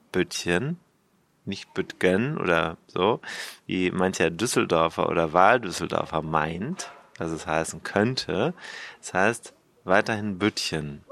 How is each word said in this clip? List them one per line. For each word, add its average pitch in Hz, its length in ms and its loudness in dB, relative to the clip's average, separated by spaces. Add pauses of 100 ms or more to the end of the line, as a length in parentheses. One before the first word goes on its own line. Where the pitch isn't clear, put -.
(120)
Büttchen, 90 640 0 (680)
nicht - 300 -10
Büttgen 95 640 0
oder 82 380 2 (120)
so, 98 320 2 (460)
wie 90 260 0
mancher 92 380 2
Düsseldorfer 85 760 2
oder 82 240 0
Wahldüsseldorfer 85 880 2
meint, 80 680 -4 (280)
dass 82 120 -4
es 80 160 -6
heißen 82 380 -2
könnte. 107 680 0 (480)
Es - 140 -10
heißt 101 400 0 (300)
weiterhin 104 560 2
Büttchen. 73 720 -2